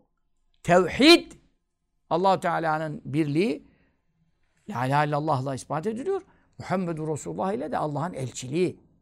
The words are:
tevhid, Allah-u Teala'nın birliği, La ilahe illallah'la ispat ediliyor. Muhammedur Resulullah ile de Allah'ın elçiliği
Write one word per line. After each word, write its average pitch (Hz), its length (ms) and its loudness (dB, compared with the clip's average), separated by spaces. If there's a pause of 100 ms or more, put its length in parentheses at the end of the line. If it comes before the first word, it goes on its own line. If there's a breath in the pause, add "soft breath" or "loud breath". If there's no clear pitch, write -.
(640)
tevhid, 190 680 6 (760)
Allah-u 180 300 2
Teala'nın 160 640 -2
birliği, 156 640 -2 (1000)
La 127 180 -4
ilahe 147 220 2
illallah'la 143 460 -2
ispat 147 320 -8
ediliyor. 311 360 -4 (360)
Muhammedur 170 500 -4
Resulullah 170 440 -4
ile 254 200 -6
de 170 60 -4
Allah'ın 156 340 -4
elçiliği 131 680 -4 (220)